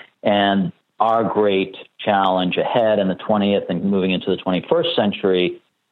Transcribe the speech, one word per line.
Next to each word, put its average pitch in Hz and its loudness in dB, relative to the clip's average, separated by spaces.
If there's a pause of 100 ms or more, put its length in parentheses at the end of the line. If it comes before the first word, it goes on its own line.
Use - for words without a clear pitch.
(220)
And 101 2 (280)
our 113 2
great 101 0 (220)
challenge 92 0
ahead 107 2
in 98 0
the 92 -2
twentieth 101 0
and 90 -4
moving 98 0
into 90 -4
the 92 0
twenty-first 92 -2
century 92 0 (320)